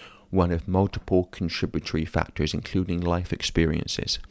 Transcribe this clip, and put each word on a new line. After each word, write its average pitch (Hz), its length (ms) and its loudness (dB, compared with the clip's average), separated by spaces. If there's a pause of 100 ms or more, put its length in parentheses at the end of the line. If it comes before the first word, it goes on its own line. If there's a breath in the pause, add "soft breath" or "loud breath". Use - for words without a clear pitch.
(300 loud breath)
one 87 220 4
of 82 160 -2
multiple 92 640 2
contributory 80 760 -2
factors, 78 480 -2
including 90 480 -2
life 87 320 0
experiences. - 880 0 (120)